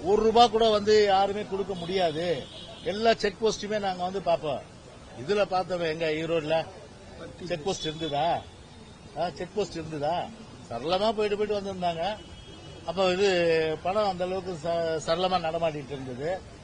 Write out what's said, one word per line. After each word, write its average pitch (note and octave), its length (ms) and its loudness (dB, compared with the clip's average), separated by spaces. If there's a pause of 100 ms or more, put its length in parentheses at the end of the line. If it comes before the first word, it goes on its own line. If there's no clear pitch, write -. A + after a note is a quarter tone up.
ஒரு G#3 200 4
ரூபா A3+ 240 8
கூட A3 220 4
வந்து G#3 360 6
யாருமே G3 440 2
கொடுக்க G3 240 -2
முடியாது. E3+ 680 0 (400)
எல்லா G#3+ 300 2
செக் G#3 320 -2
போஸ்டுமே G#3 340 0
நாங்க F#3 240 -2
வந்து F#3 160 -2
பாப்போம். D3+ 420 0 (600)
இதுல G3 240 2
பார்த்தோம், F3+ 340 -2
எங்க E3 260 -2
ஈரோடுல D#3+ 600 0 (800)
செக் D#3+ 200 -4
போஸ்ட் F3+ 200 -2
இருந்ததா? D#3 560 0 (760)
ஆ, E3+ 160 0
செக் F3 220 -8
போஸ்ட் G3+ 200 -2
இருந்ததா? D#3 500 -4 (440)
சரளமா F3 420 0
போயிட்டு, G#3 260 0
போயிட்டு G#3 240 0
வந்திருந்தாங்க. F#3 560 -2 (680)
அப்ப F3+ 260 2
இது E3+ 720 4
பணம் G3+ 240 2
அந்த F#3 160 0
அளவுக்கு F#3 400 -4
ச-, E3 460 -2
சரளமா F3+ 300 2
நடமாடிட்டு D#3+ 520 -2
இருந்தது. C3+ 720 -6